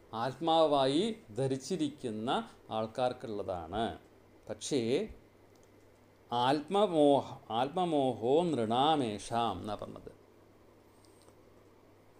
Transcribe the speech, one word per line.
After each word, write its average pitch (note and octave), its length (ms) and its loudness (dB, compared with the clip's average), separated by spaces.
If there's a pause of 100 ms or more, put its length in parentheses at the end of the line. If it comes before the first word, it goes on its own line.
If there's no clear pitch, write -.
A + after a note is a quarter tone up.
(120)
ആത്മാവായി D3 1040 2 (200)
ധരിച്ചിരിക്കുന്ന C3+ 1080 -4 (260)
ആൾക്കാർക്കുള്ളതാണ്. G#2+ 1300 -4 (480)
പക്ഷേ C3+ 640 -2 (1200)
ആത്മമോഹ-, D3 1080 4 (120)
ആത്മമോഹോ C3+ 960 2
നൃണാമേഷാം A#2 1160 0
എന്നാ G#2 140 -8
പറഞ്ഞത്. - 380 -12 (2000)